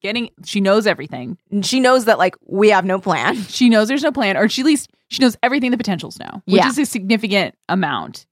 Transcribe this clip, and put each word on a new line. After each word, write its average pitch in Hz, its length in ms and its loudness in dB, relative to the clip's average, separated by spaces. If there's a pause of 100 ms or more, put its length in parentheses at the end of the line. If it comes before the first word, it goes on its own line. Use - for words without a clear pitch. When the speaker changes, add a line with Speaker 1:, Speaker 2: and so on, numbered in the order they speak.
Speaker 1:
Getting, 220 280 -6 (140)
she - 160 -4
knows 202 260 4
everything. 139 520 -4 (120)
Speaker 2:
And 202 140 -2
she 262 160 0
knows 254 260 4
that, 220 120 4
like, 277 160 2 (120)
we 208 240 4
have 190 140 4
no 190 160 -2
plan. 160 360 -2
<laughs> 202 120 -8
Speaker 1:
She 247 200 2
knows 220 200 4
there's 269 140 -2
no 302 100 0
plan, 202 240 -2
or 214 120 2
she, 262 140 -4
at 269 40 0
least 302 240 0 (180)
she - 140 -2
knows 247 200 2
everything 247 280 0
the 247 60 0
potentials 202 420 -6
know, - 280 -14
which 185 160 4
Speaker 2:
Yeah. 277 60 2
Speaker 1:
is 247 100 -4
a 285 80 0
significant 196 680 -2 (140)
amount 143 640 -4